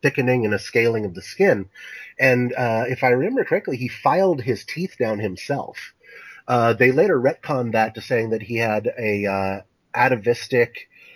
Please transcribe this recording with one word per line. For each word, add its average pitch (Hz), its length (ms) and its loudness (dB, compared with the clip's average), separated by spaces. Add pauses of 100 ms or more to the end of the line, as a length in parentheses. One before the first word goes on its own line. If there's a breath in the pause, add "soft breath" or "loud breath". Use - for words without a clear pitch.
thickening 127 440 2
and 104 80 0
a 101 60 0
scaling 113 440 0
of 90 120 -6
the 95 80 -14
skin. 123 440 0 (520 loud breath)
And, 123 340 2
uh, 117 340 -2
if 131 160 -6
I 127 60 4
remember 180 340 2
correctly, 165 320 -2
he 123 140 -6
filed 165 520 0
his 110 220 -4
teeth - 360 -8
down 110 200 -2
himself. - 720 -8 (540 loud breath)
Uh, 117 260 4
they 123 200 4
later 160 260 4
retconned 127 540 -2
that 113 220 2
to 107 60 -12
saying 113 280 -2
that 110 140 -4
he 117 140 -6
had 110 300 0 (100)
a, 104 280 -2
uh, 98 360 -2 (320)
atavistic, 120 920 0 (280 loud breath)